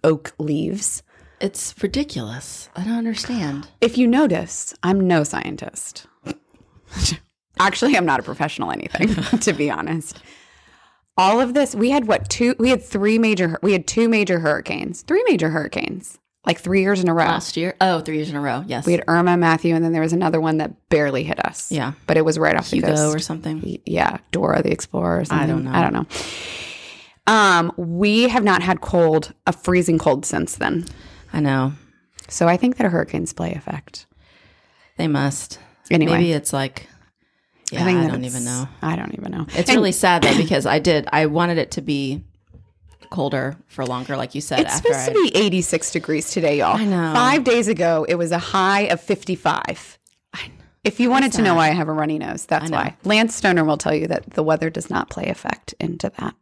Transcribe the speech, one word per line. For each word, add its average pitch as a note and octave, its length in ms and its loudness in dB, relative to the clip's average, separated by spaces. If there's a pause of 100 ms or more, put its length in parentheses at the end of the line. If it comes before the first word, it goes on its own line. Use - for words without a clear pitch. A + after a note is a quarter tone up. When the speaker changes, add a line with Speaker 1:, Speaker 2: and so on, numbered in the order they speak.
Speaker 1:
oak D#3+ 340 2
leaves. D#3+ 640 -4 (360)
Speaker 2:
It's - 440 -6
ridiculous. C#3 920 -6
I F3+ 100 -8
don't A3+ 140 -4
understand. A3 680 -6 (140)
Speaker 1:
If A#3+ 160 0
you B3 80 6
notice, A#3 760 0
I'm F#3+ 240 2
no E3+ 180 4
scientist. - 840 -10 (180)
<laughs> - 100 -10 (1200)
Actually, G#3+ 380 2
I'm F3+ 100 2
not C3+ 140 2
a - 20 -10
professional - 500 -4
anything, F3+ 420 -2
<laughs> G#3 260 0
to G#3 120 0
be C#3+ 180 0
honest. D#3 500 -6 (960)
All G3 240 4
of B3 120 0
this, C#4 220 2
we A#3 160 2
had C#4 160 2
what, - 240 0
two, A#3+ 280 2
we A#3+ 120 4
had B3 120 2
three G#3+ 360 2
major, G#3 300 2
hur-, E3 140 -4
we G3+ 100 4
had F#3 140 0
two A3+ 220 2
major G3+ 300 2
hurricanes, - 640 -2
three G4 260 0
major E3 220 2
hurricanes, - 680 -6 (280)
like, E3+ 120 0
three F#3+ 220 0
years F#3+ 220 2
in F3+ 60 2
a E3+ 40 2
row. E3 140 4
Speaker 2:
Last - 320 -4
year? E3 240 -4
Oh, F#3 180 2
three D#3 160 -4
years D3+ 140 -4
in D3 60 -6
a C#3+ 40 -4
row. C#3 260 -4
Yes. C3 200 -4
Speaker 1:
We E3+ 60 4
had E3+ 140 2
Irma, F3 300 4
Matthew, E3 380 2
and E3 100 2
then E3 80 0
there E3 80 0
was D#3+ 140 0
another E3 260 0
one D#3+ 160 0
that - 320 -6
barely C#3+ 340 2
hit - 220 -4
us. - 260 -6
Speaker 2:
Yeah. C#3 220 -4 (140)
Speaker 1:
But D#3+ 100 2
it D#3+ 80 4
was D#3+ 140 2
right D#3 180 2
off - 140 -4
the - 80 -2
Speaker 2:
Hugo D#3 160 2
Speaker 1:
coast. D3+ 200 2
Speaker 2:
or D#3 40 -2
something. D#3+ 420 -8
Speaker 1:
Y-, - 240 -8
yeah. - 340 0 (120)
Dora - 320 0
the - 100 0
Explorer - 480 -2
or - 60 -4
something. D3+ 180 -2
Speaker 2:
I - 80 0
don't - 120 -2
know. C3 80 -6
Speaker 1:
I F3 100 0
don't - 100 0
know. A#1 140 -4 (1200)
Um, F#3 500 4
we G#3 520 2
have A#3+ 140 2
not F#3 200 4
had F3+ 180 0
cold, D#3+ 540 2 (120)
a G3 60 0
freezing F3+ 460 2
cold C#3+ 260 2
since - 320 -4
then. - 300 -4 (480)
Speaker 2:
I D#3+ 60 0
know. C#3 340 0 (540)
Speaker 1:
So - 200 0
I F3 80 4
think B3 220 0
that F3+ 120 2
hurricanes E3 440 -4
play E3+ 180 -6
effect. - 540 -12 (880)
Speaker 2:
They E3 120 -2
must. C#3 500 -2 (320)
Speaker 1:
Anyway. E3 220 4
Speaker 2:
Maybe E3+ 200 2
it's D3 220 -2
like, C3+ 320 -6 (840)
Speaker 1:
I - 40 -8
Speaker 2:
yeah, F3 80 0
Speaker 1:
think F3+ 140 4
Speaker 2:
I E3 60 4
Speaker 1:
that D#3+ 80 0
Speaker 2:
don't B2+ 120 -4
Speaker 1:
it's, B2 100 -6
Speaker 2:
even B2 120 -4
know. B2+ 220 -4 (140)
Speaker 1:
I D#3 140 -2
don't - 180 -8
even - 160 -10
know. D#3 200 -6
Speaker 2:
It's - 180 0
Speaker 1:
And B3+ 80 6
Speaker 2:
really G#3 160 4
sad, F3 300 4
though, - 140 4
because D#3 300 2
I D3+ 120 2
did, D#3 340 2
I D#3 140 4
wanted E3+ 320 0
it C#3+ 140 -2
to E3 100 -8
be C#3 420 -4 (840)
colder C#3 460 -4 (100)
for - 200 -10
longer, B2+ 300 -6
like B2+ 180 -8
you C#3+ 60 -6
said, - 200 -2
Speaker 1:
It's - 140 0
Speaker 2:
after - 180 0
Speaker 1:
supposed - 140 -2
to A4+ 120 0
Speaker 2:
I F#4+ 120 4
Speaker 1:
be - 60 0
eighty-six F3+ 560 0
degrees D#3 380 -4
today, D3+ 280 0
y'all. F2+ 180 2
Speaker 2:
I A3 80 0
know. F3 300 0
Speaker 1:
Five B3+ 300 2
days A#3 240 2
ago, E3+ 400 0
it F3 80 0
was E3+ 160 -2
a E3+ 60 0
high F#3+ 440 0
of - 180 0
fifty-five. - 1000 -4 (360)
Speaker 2:
I - 140 -12
know. - 40 -20 (320)
Speaker 1:
If G3+ 160 -2
you A#3+ 100 4
wanted C4 220 4
to - 60 -2
know G#3+ 160 4
Speaker 2:
Listen. - 20 4
Speaker 1:
why D#3+ 120 4
I D3+ 40 2
have D#3+ 160 0
a D#3 40 -2
runny D#3 260 -2
nose, - 280 -8
that's D#3 200 -2
Speaker 2:
I - 20 -6
know. E3 80 -2
Speaker 1:
why. - 280 -2
Lance A3 300 2
Stoner F3 300 2
will D#3 140 2
tell D#3 160 0
you D#3 140 -2
that - 220 -4
the - 120 -2
weather D#3+ 280 0
does E3 200 -10
not - 200 -4
play - 160 -8
effect - 540 -8
into E3+ 380 -6
that. - 240 -8